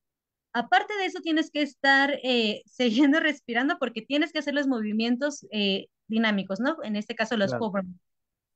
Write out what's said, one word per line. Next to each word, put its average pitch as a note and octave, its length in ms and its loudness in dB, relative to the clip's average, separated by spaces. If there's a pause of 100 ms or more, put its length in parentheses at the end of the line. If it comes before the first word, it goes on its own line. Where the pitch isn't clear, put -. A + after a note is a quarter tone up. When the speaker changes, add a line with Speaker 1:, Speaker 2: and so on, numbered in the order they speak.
(540)
Speaker 1:
Aparte F4+ 440 0
de F#4+ 80 0
eso, F4+ 160 -6
tienes D#4 300 0
que D4 100 -2
estar, C#4 640 2
eh, A#3+ 400 0
<laughs> - 20 -20
siguiendo C4+ 540 4
respirando C#4+ 600 0
porque A#3 220 -4
tienes D4 300 -2
que D#4 80 -4
hacer C#4+ 140 -2
los C#4+ 140 0
movimientos, A#3+ 840 0
eh, G3+ 360 0 (200)
dinámicos, G#3 520 0
¿no? D4 240 -2
En G#3+ 120 -4
este G#3+ 200 -6
caso, A3+ 220 -4
los G3 140 0
Speaker 2:
Claro. G3+ 80 -2
Speaker 1:
power G3 240 -2
moves. F#3 180 -16 (540)